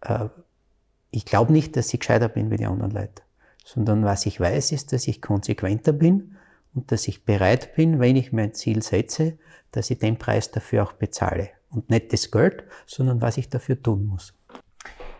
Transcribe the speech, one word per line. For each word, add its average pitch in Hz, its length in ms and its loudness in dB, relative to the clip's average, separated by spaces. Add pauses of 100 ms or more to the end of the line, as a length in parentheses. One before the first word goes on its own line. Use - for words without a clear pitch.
äh, 113 260 -4 (840)
ich 113 160 -6
glaub 117 240 2
nicht, 156 280 2
dass - 160 -2
ich 123 80 -4
gescheiter 117 260 2
bin 110 240 -4
wie 107 60 0
die 107 80 -4
anderen 104 260 -4
Leute. 98 320 -8 (400)
Sondern 107 400 0
was 101 220 0
ich - 160 -4
weiß, 135 320 0
ist, - 180 -6
dass 127 160 -2
ich - 140 -4
konsequenter 104 720 0
bin 175 420 2 (380)
und 131 180 -8
dass 110 160 0
ich - 180 -8
bereit 101 500 2
bin, 160 240 4
wenn 127 160 6
ich 127 160 0
mein 110 220 0
Ziel 110 280 -2
setze, 156 560 -2 (340)
dass - 180 -4
ich 120 100 -4
den 113 180 0
Preis 107 340 -2
dafür 107 320 0
auch - 100 -6
bezahle. 95 560 -4 (200)
Und - 200 -6
nicht - 220 0
das - 200 0
Geld, 147 320 2 (220)
sondern 127 360 0
was 120 160 0
ich 131 120 -6
dafür 131 320 -4
tun 104 240 0
muss. 95 280 -8 (880)